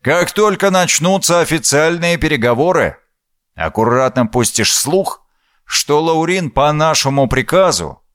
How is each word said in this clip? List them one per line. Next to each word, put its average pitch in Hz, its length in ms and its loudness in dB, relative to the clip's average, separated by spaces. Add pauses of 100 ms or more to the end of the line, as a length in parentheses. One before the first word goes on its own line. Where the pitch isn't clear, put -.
Как 175 300 0
только 202 400 2
начнутся 175 680 0
официальные 165 760 0
переговоры, 131 800 0 (580)
аккуратно 117 720 0
пустишь - 460 0
слух, - 520 -2 (400)
что - 360 -2
Лаурин 165 500 0
по 147 200 2
нашему 143 560 0
приказу 127 760 0 (120)